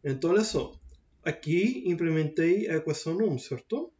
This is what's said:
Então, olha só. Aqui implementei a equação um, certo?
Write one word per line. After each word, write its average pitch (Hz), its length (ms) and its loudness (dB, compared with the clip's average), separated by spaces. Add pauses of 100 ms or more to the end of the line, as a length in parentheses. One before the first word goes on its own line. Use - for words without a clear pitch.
Então, 147 280 0
olha 208 120 6
só. - 360 -4 (420)
Aqui 175 680 0
implementei 165 800 2
a 165 60 0
equação 160 420 -2
um, 190 200 2
certo? 240 640 -6